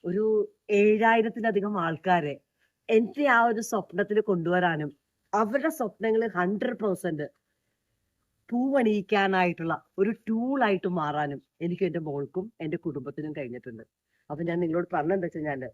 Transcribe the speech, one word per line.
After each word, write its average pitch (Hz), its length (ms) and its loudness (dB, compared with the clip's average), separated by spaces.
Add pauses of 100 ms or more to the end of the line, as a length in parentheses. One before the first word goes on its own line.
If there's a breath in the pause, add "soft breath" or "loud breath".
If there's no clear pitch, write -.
ഒരു 208 160 0 (560)
ഏഴായിരത്തിലധികം 214 920 4 (100)
ആൾക്കാരെ 160 500 0 (640)
എന്റെ 240 280 2 (120)
ആ - 20 6 (120)
ഒരു 220 180 -2
സ്വപ്നത്തിൽ 208 500 0 (120)
കൊണ്ടുവരാനും 170 600 0 (480)
അവരുടെ 269 360 0
സ്വപ്നങ്ങൾ 220 460 -2 (160)
ഹൺഡ്രഡ് 196 420 -2
പെർസെന്റ് 175 460 -4 (1200)
പൂവണിയിക്കാനായിട്ടുള്ള 196 1200 2 (260)
ഒരു 202 120 2 (160)
ടൂൾ 240 380 -2
ആയിട്ട് 190 320 0
മാറാനും 147 420 -2 (260)
എനിക്കും 175 240 -2
എന്റെ 165 180 -4
മോൾക്കും 143 380 -6 (180)
എന്റെ 160 220 -4
കുടുംബത്തിനും 147 520 -8
കഴിഞ്ഞിട്ടുണ്ട്. 120 460 -12 (460)
അപ്പൊ 151 200 -8
ഞാൻ 170 140 -2
നിങ്ങളോട് 170 320 -2
പറഞ്ഞ 165 220 0
എന്താ 170 100 -4
വെച്ച് 160 120 -8
കഴിഞ്ഞാല് 139 340 -6